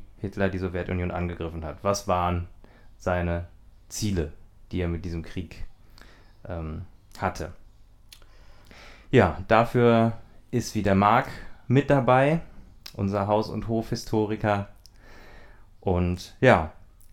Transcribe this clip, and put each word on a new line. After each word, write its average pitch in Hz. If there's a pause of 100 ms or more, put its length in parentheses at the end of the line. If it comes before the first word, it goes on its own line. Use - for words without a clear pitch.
(180)
Hitler 98
die 92
Sowjetunion 90
angegriffen 85
hat. 76
Was 98
waren 90 (500)
seine 87 (380)
Ziele, 90 (380)
die 90
er 87
mit 85
diesem 85
Krieg, - (760)
ähm, 82 (380)
hatte? - (1600)
Ja, 98
dafür 117 (340)
ist 117
wieder 101
Marc 104 (400)
mit 131
dabei, 139 (500)
unser 98
Haus- 107
und 107
Hofhistoriker. 107 (1120)
Und 90
ja, 98 (400)